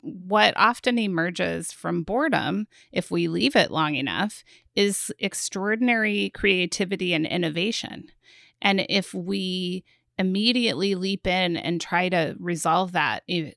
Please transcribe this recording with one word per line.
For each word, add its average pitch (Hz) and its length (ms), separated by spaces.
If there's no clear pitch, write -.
what 196 560
often 240 420
emerges 175 720
from 170 320
boredom, 214 640
if - 180
we 170 200
leave 190 260
it 202 160
long 151 240
enough, 131 480
is 202 420
extraordinary 208 1120
creativity 185 840
and 156 120
innovation. 170 840
And 196 280
if 190 240
we 185 720
immediately 196 760
leap 190 320
in 180 300
and 165 240
try 180 300
to 170 280
resolve 175 540
that 147 360
e-, 170 300